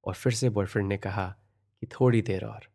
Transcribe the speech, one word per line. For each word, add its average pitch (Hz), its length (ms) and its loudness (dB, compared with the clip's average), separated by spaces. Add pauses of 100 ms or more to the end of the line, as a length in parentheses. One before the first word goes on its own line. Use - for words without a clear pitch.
और 95 80 -2
फिर 123 200 0
से 123 160 2
बॉयफ्रेंड 101 400 0
ने 98 80 0
कहा 98 320 -4 (520)
कि - 60 -10
"थोड़ी 120 340 4
देर 95 240 -4
और।" 110 300 -14